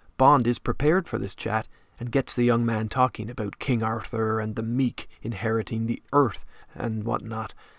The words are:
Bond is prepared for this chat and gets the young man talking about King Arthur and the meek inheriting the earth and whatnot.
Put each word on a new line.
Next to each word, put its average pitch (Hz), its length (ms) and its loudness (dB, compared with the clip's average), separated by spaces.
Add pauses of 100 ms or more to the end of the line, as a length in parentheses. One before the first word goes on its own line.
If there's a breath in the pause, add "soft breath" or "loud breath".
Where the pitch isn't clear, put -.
(160 soft breath)
Bond 131 300 6
is 120 120 2
prepared 165 480 2
for 107 120 -4
this 107 160 -6
chat 110 340 -4 (300 soft breath)
and 120 140 -6
gets 135 220 0
the 120 100 2
young 120 200 4
man 110 240 0
talking 117 420 -2
about 110 280 -6
King 117 240 0
Arthur 110 580 -2
and 107 140 -4
the 110 80 -4
meek 120 460 -2 (140 soft breath)
inheriting 113 640 -2
the 113 160 -4 (100)
earth 139 320 2 (300 soft breath)
and 110 300 -4
whatnot. 110 500 -6 (240 soft breath)